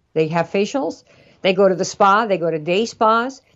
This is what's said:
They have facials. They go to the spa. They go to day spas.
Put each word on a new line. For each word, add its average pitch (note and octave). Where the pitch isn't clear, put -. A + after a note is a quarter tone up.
They D#3+
have E3+
facials. C4+
They F#3+
go F#3+
to F#3+
the F#3
spa. G3+
They G3
go E3
to D#3+
day F3
spas. A#3